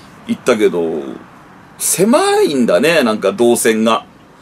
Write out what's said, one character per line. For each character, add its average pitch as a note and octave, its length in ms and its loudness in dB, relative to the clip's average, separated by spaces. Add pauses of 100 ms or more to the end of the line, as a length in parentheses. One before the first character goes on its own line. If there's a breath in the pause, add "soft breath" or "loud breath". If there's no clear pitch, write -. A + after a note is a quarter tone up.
(280 loud breath)
行 A#2 100 -6
っ - 0 -
た A#2+ 200 0
け G#2 120 2
ど、 E2 320 -4 (760)
狭 F4 640 0
い F#4+ 120 0
ん B2 120 0
だ F2+ 140 2
ね、 D#3 240 2
な A2 100 0
ん G#2 60 -6
か F#2+ 140 -2
動 A#2 240 2
線 A2 260 0
が。 A2+ 220 0 (360 loud breath)